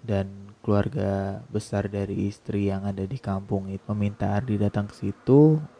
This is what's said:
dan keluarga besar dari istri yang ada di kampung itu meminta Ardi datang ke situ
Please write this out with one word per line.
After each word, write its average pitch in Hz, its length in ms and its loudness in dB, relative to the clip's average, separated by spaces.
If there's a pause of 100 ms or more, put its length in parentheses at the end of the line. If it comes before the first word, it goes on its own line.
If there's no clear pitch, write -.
dan 98 480 -4 (160)
keluarga 98 800 0
besar 104 400 -4
dari 98 400 -2
istri 101 400 -2
yang 98 160 -2
ada 98 240 -4
di 131 160 -8
kampung 98 480 -4
itu 98 240 -10
meminta 104 400 -2
Ardi 104 240 0
datang 101 320 0
ke - 80 -20
situ 151 640 6 (180)